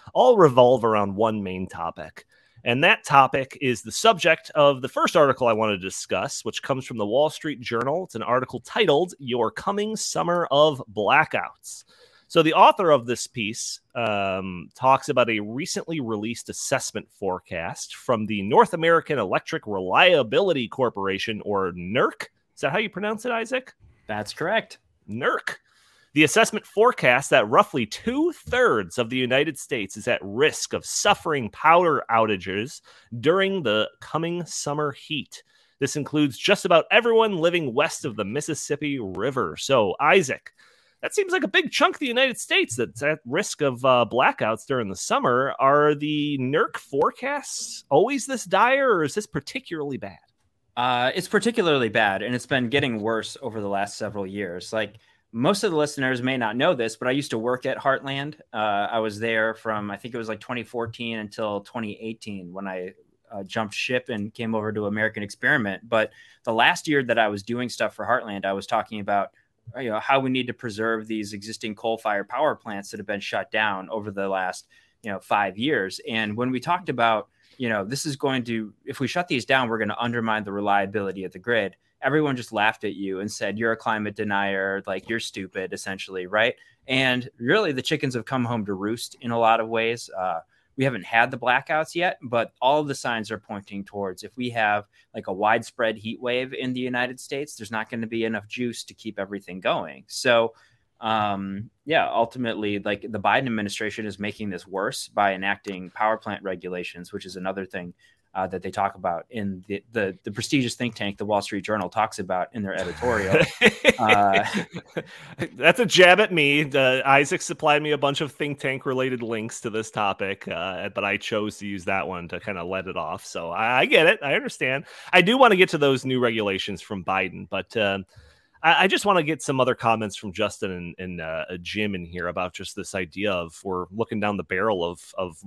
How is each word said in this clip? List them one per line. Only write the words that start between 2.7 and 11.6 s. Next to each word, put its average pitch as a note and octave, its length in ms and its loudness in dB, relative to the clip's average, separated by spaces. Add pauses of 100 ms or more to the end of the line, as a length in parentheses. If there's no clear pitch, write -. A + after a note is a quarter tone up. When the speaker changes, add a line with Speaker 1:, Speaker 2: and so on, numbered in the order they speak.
Speaker 1:
that G#3+ 200 4
topic C#3 560 4
is B2+ 220 0
the A2 100 -14
subject E3+ 640 2
of C#3+ 280 6
the C3 60 -4
first - 280 0
article C3+ 320 6
I A#2 40 4
wanna G#2+ 260 2
discuss, F#2+ 640 -6
which - 180 -8
comes C3 220 -4
from A#2+ 140 -10
the G#2 80 -2
Wall C#3 240 2
Street C#3+ 300 -8
Journal. B2+ 440 -4
It's - 100 -20
an A2 80 -8
article B2 380 -2
titled, F3+ 580 2
"Your A#2+ 320 0
Coming G#3 460 -4
Summer E3+ 560 -2
of D3 280 6 (120)
Blackouts." G#2+ 920 0 (440)